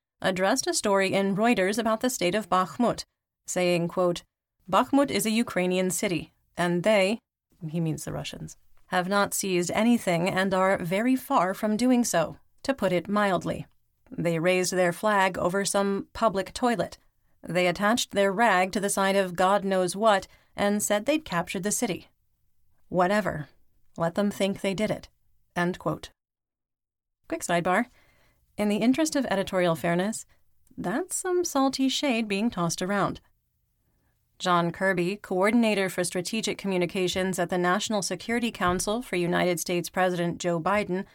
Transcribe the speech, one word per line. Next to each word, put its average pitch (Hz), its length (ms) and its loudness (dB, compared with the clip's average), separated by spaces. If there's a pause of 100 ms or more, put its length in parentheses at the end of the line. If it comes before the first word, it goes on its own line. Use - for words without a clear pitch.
(200)
addressed 190 460 0
a 349 80 -2
story 196 380 2
in 196 240 2
Reuters 214 420 2
about 220 220 -2
the 254 100 0
state 175 240 -2
of 214 140 -4
Bakhmut, 185 560 0 (420)
saying, 175 420 0
quote, 175 360 0 (440)
"Bakhmut 262 420 2
is 196 140 -2
a 220 60 0
Ukrainian 185 600 0
city, 180 420 -4 (240)
and 175 260 0
they," 208 380 2 (480)
he 160 100 -4
means 156 260 -2
the 156 80 -8
Russians, 156 440 -10 (300)
"have 180 200 -2
not 196 280 0
seized 180 380 0
anything 202 560 2
and 190 240 0
are 190 260 2
very 196 360 0
far 202 400 0
from 214 220 -2
doing 247 260 4
so, - 360 0 (260)
to 269 100 0
put 196 160 0
it 175 180 0
mildly. 190 580 0 (440)
They 165 280 -2
raised 180 340 2
their 180 200 2
flag 190 460 2
over 190 260 0
some 202 500 0
public 196 380 0
toilet. 233 460 -2 (440)
They 180 240 0
attached 202 440 0
their 196 220 2
rag 190 400 2
to - 80 -2
the 202 80 -2
side 196 260 2
of 185 220 0
God 190 280 2
knows 185 300 0
what 202 320 4 (300)
and 208 260 0
said 208 220 0
they'd 311 200 0
captured 175 380 -4
the 208 80 -2
city. - 380 -4 (800)
Whatever. 180 600 0 (480)
Let 170 200 -2
them 202 140 0
think 196 300 -2
they 196 140 -2
did 208 160 -2
it." - 180 -6 (460)
End 175 240 -2
quote. 156 320 -6 (1200)
Quick 330 140 -6
sidebar. 180 440 0 (680)
In 208 120 0
the 208 100 0
interest 285 360 2
of 277 120 0
editorial 185 500 0
fairness, 180 500 -2 (500)
that's 254 400 -4
some 359 280 0
salty 269 440 0
shade 240 380 0
being 208 240 0
tossed 170 320 -2
around. 190 380 -2 (1200)
John 170 320 2
Kirby, 190 460 0
coordinator 208 720 2
for 175 160 -2
strategic 185 540 -4
communications 185 800 -2
at 175 100 -2
the 190 80 -2
National 185 460 0
Security 233 480 -4
Council 190 500 -2
for 220 160 -6
United 175 440 0
States 175 280 -4
President 180 500 0
Joe 170 220 -2
Biden, 190 540 -2